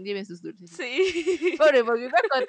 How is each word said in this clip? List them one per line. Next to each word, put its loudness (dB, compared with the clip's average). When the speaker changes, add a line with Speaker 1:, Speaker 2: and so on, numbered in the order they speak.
Speaker 1:
lleven -6
sus -14
dulces. -16
Speaker 2:
Sí. -2
<laughs> -6
Speaker 1:
Pobre 6
Mongi, 0
me -6
ha 2
contado 0